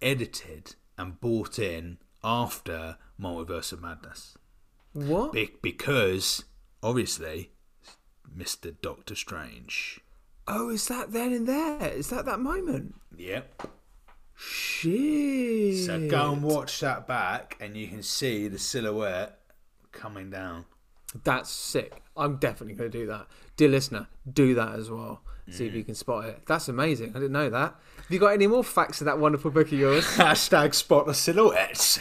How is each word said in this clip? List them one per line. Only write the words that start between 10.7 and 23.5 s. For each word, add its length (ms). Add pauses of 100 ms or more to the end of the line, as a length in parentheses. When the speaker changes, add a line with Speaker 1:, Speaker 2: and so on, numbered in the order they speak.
Speaker 2:
is 180
that 240
then 200
and 160
there? 400
Is 220
that 160
that 140
moment? 560 (200)
Speaker 1:
Yep. 520 (680)
Speaker 2:
Shit. 1500
Speaker 1:
So 220
go 240
and 100
watch 380
that 260
back 540
and 160
you 100
can 160
see 460
the 100
silhouette 800 (540)
coming 380
down. 340 (580)
Speaker 2:
That's 280
sick. 520 (140)
I'm 220
definitely 360
gonna 140
do 180
that. 220 (280)